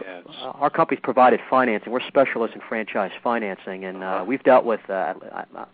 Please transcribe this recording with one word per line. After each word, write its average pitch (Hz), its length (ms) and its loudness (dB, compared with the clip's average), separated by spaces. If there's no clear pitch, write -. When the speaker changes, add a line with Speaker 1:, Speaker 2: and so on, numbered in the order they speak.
Speaker 1:
Yeah, 92 180 -14
it's - 240 -18
Speaker 2:
uh, 131 80 -10
our 147 200 -2
company's 160 320 0
provided 123 460 6
financing. 120 420 0
We're 123 100 -2
specialists 117 540 0
in 101 60 -16
franchise 107 520 -6
financing, 101 640 -4
and, 95 180 -10
uh, - 20 -6
Speaker 3:
Uh-huh. 95 180 -4
Speaker 2:
we've 127 180 -4
dealt 127 240 8
with, 110 220 -2
uh, 95 260 -4
I, - 120 -12
I, - 60 -12
uh, - 120 -12